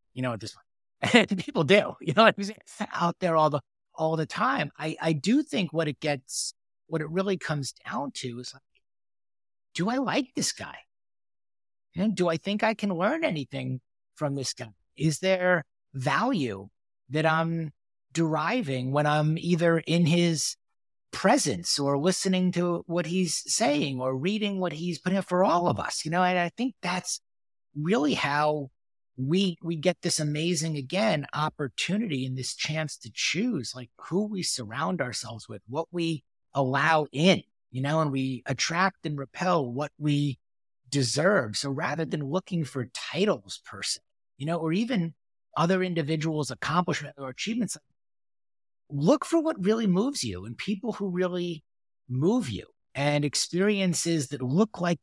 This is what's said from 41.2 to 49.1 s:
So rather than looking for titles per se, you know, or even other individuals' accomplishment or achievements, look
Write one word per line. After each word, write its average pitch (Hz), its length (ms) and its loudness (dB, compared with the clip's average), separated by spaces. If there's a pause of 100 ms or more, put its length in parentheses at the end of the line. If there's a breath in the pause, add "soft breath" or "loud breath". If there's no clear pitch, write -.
So 139 140 -4
rather 156 340 -2
than 139 260 -4
looking 170 340 -2
for 127 280 -6
titles 143 720 -2
per 104 180 -14
se, - 180 -6 (360)
you 139 100 -6
know, 170 100 -2
or 160 160 0
even 196 420 0 (420)
other 185 260 4
individuals' 160 680 0
accomplishment 147 680 -2
or 135 120 -10
achievements, 220 480 -4 (1120)
look 156 340 4